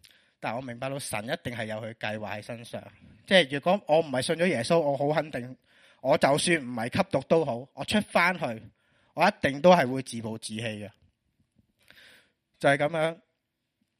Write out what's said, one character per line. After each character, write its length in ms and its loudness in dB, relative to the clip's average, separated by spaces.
但 140 -6
係 20 -4
我 60 -6
明 180 -12
白 100 -6
到 100 -8
神 240 -8
一 80 -6
定 120 -8
係 100 -6
有 120 -6
佢 180 -10
計 220 -6
劃 200 -8
喺 40 -12
身 220 -14
上。 180 -12
即 80 -2
係 220 6
如 40 -2
果 280 0
我 120 6
唔 100 -2
係 120 0
信 140 -2
咗 120 0
耶 160 0
穌， 160 4
我 160 0
好 180 0
肯 180 -2
定， 260 -10
我 160 2
就 200 4
算 200 2
唔 180 -6
係 220 -4
吸 120 4
毒 120 0
都 220 4
好， 300 -6
我 120 -10
出 160 0
返 360 2
去， 80 -6
我 120 4
一 40 4
定 200 -2
都 120 10
係 180 2
會 120 -6
自 180 -12
暴 160 -8
自 160 -12
棄 320 -8
嘅。 60 -16
就 100 4
係 80 4
咁 120 0
樣， 280 -2